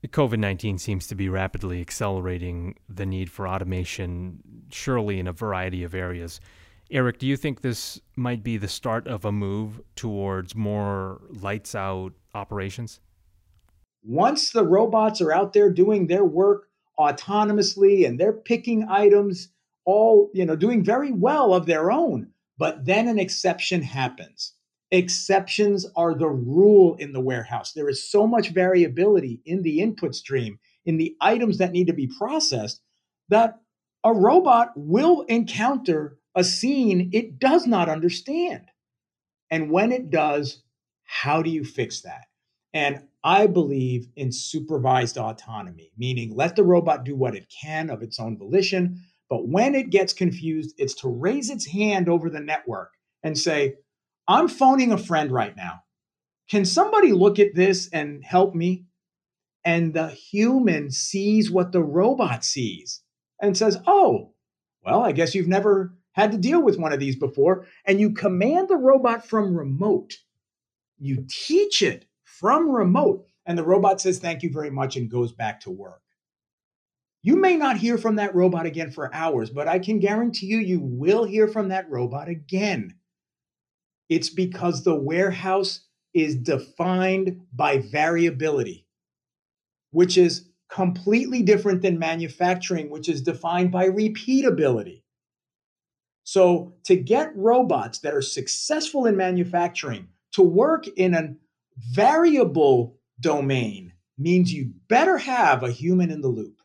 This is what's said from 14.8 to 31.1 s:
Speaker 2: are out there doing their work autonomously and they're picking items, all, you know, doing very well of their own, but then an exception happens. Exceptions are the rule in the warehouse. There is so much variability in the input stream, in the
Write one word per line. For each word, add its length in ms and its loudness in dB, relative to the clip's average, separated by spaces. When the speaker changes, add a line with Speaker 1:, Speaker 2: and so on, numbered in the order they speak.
Speaker 2:
are 100 0
out 220 0
there 160 6
doing 360 2
their 180 2
work 400 2
autonomously 1080 2
and 140 -4
they're 140 2
picking 560 -2
items, 580 4
all, 480 6
you 100 0
know, 100 0
doing 300 2
very 280 0
well 420 2
of 100 2
their 260 0
own, 380 -2
but 260 -4
then 240 2
an 100 0
exception 640 -2
happens. 720 -8
Exceptions 960 0
are 180 0
the 140 -2
rule 680 6
in 180 -12
the 80 -4
warehouse. 500 -6
There 160 -4
is 220 -6
so 160 4
much 240 0
variability 960 2
in 160 -4
the 180 0
input 340 -4
stream, 440 -6
in 140 0
the 240 -2